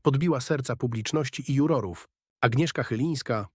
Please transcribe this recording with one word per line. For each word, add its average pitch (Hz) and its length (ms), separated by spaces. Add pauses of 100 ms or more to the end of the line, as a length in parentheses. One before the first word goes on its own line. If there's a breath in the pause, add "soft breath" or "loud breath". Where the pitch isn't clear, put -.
podbiła 143 400
serca 123 340
publiczności 131 760
i 135 40
jurorów. 135 520 (340)
Agnieszka 131 420
Chylińska, 120 720